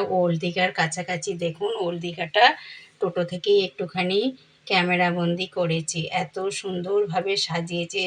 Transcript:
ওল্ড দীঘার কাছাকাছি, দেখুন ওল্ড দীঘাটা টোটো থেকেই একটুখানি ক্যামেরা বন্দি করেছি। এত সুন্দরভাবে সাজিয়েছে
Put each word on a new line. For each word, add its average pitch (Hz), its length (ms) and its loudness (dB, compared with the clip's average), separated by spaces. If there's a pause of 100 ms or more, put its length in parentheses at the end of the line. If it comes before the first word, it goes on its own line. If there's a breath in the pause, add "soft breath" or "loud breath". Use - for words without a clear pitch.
ওল্ড 180 300 4
দীঘার 180 340 0
কাছাকাছি, 175 600 -2
দেখুন 170 420 -4
ওল্ড 175 240 -2
দীঘাটা 170 440 2 (520 loud breath)
টোটো - 260 0
থেকেই 180 400 2
একটুখানি 185 560 -2 (480 loud breath)
ক্যামেরা 180 440 2
বন্দি 175 360 0
করেছি। 165 520 -2 (140)
এত - 220 -4 (160)
সুন্দরভাবে 190 840 0
সাজিয়েছে 170 680 -2